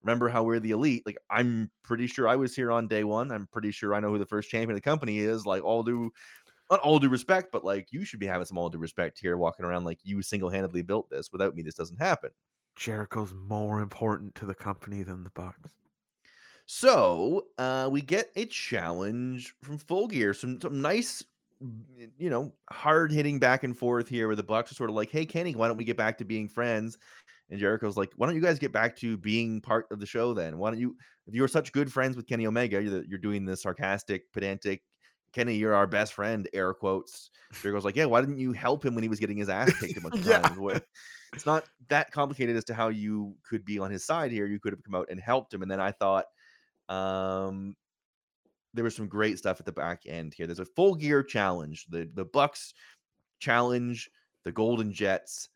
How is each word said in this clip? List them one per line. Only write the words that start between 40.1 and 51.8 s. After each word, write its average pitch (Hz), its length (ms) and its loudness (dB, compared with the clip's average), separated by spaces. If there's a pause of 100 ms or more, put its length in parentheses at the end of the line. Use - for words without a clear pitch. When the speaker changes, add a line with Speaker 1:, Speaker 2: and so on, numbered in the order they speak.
Speaker 1:
of 185 100 -2
Speaker 2:
<laughs> - 0 -
Yeah. 214 140 8
Speaker 1:
times?" 156 180 4
Where 180 240 -2 (520)
it's - 120 -12
not 156 200 2 (240)
that 147 220 2
complicated 131 440 0
as 110 100 0
to 120 80 -8
how 113 140 0
you 107 560 -4
could 104 220 -6
be 104 120 -4
on 98 140 -2
his 95 140 -6
side 156 260 0
here. 104 140 0
You 101 140 -4
could 107 120 -4
have 98 120 -12
come 98 120 -8
out 90 140 -2
and 92 100 -8
helped 120 340 0
him. 95 100 -8
And 92 60 -8
then 95 120 -2
I 98 100 0
thought, 98 340 2 (640)
um, 95 880 -4 (960)
there 117 100 -2
was 113 100 0
some 107 140 -8
great 104 300 2
stuff 92 240 -2
at - 40 -14
the 95 60 -6
back 85 340 -4
end 80 280 -10
here. 82 120 -6
There's 85 140 -6
a 92 60 -6
Full 185 300 4
Gear 147 280 4
challenge. 90 640 -2